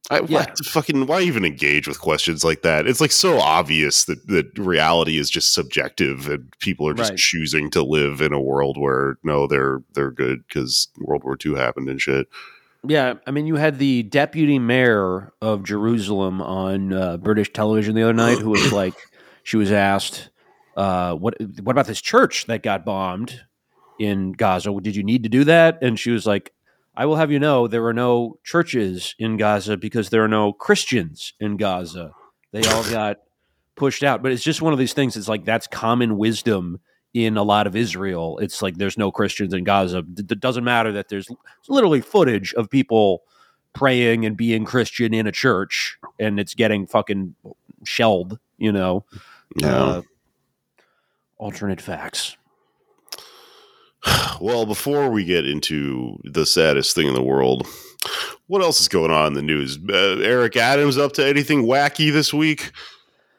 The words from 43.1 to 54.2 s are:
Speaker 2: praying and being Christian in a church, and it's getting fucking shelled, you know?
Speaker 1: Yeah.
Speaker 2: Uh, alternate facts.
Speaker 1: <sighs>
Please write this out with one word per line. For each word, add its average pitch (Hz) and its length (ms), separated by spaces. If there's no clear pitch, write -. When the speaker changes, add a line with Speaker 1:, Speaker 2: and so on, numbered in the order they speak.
Speaker 2:
praying 120 540
and 107 100
being 113 260
Christian 117 520
in 110 100
a 101 60
church, - 680
and 104 200
it's 95 140
getting 107 320
fucking 98 480
shelled, 101 540
you 107 120
know? 92 340
Speaker 1:
Yeah. 69 200
Speaker 2:
Uh, 67 260
alternate 101 420
facts. - 560
Speaker 1:
<sighs> - 360